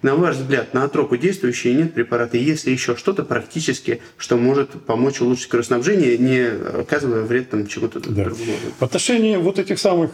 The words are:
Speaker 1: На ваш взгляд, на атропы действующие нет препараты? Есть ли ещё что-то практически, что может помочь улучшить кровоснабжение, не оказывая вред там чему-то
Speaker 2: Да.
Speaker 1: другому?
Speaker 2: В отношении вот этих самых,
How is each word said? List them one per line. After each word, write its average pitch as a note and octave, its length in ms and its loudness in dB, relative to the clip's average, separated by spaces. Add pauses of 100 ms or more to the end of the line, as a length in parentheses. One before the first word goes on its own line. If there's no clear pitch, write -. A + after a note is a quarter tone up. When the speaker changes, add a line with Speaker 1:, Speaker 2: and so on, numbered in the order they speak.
Speaker 1:
На C3+ 120 4
ваш D#3+ 200 2
взгляд, C3 380 -2
на C3 100 2
атропы C#3 340 0
действующие B2 560 0
нет D#3+ 200 2
препараты? A#2+ 440 0
Есть D3+ 300 0
ли C3 60 2
ещё B2+ 220 -2
что-то F#3+ 280 -2
практически, - 760 -4 (180)
что - 200 0
может C3+ 320 2 (160)
помочь B2 360 0
улучшить B2 280 0
кровоснабжение, B2 680 2
не B2+ 280 4 (360)
оказывая C3 420 -2
вред B2 260 -2
там G#2+ 180 -2
чему-то A2+ 320 -6
Speaker 2:
Да. G2+ 240 -2
Speaker 1:
другому? A2+ 280 -4 (280)
Speaker 2:
В - 40 -2
отношении A3 540 2
вот F#3+ 220 0
этих F#3+ 200 -2
самых, F3 340 2